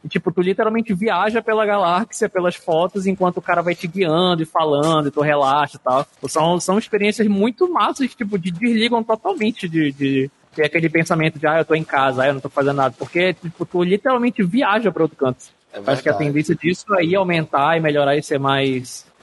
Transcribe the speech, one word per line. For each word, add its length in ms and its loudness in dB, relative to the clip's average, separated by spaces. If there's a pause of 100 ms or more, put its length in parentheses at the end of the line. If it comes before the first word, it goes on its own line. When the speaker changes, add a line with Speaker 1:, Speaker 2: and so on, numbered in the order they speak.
Speaker 1:
E, 40 -14
tipo, 240 -4
tu 80 -4
literalmente 540 0
viaja 480 -2
pela 240 0
galáxia, 640 0
pelas 260 -2
fotos, 520 -2
enquanto 300 0
o 40 -6
cara 220 0
vai 100 0
te 140 -8
guiando 560 0
e 20 -2
falando, 640 2
e 40 -4
tu 100 -2
relaxa 560 2
e 20 -20
tal. 260 0 (220)
São, 320 2
são 180 0
experiências 500 0
muito 440 0
massas, 420 -2
tipo, 240 -6
de 140 -4
desligam 520 0
totalmente 640 -2
de, 240 0
de 380 0 (240)
ter 120 0
aquele 240 0
pensamento 500 0
de, 80 0
"Ah, 120 2
eu 60 2
tô 80 2
em 100 0
casa, 380 0
ah, 60 4
eu 80 2
não 60 -8
tô 80 -8
fazendo 260 0
nada." 220 0
Porque, 360 -2
tipo, 320 -10
tu 160 -2
literalmente 640 0
viaja 480 0
pra 120 0
outro 140 -2
canto. 280 -2 (280)
Speaker 2:
É 60 -12
Speaker 1:
Acho 40 -14 (200)
que 60 2
a 20 2
Speaker 2:
verdade. 60 0
Speaker 1:
tendência 380 0
disso 380 -4
aí 220 2
é 20 2
aumentar 600 0
e 20 0
melhorar 360 2
e 60 0
ser 160 -4
mais, 680 -2 (160)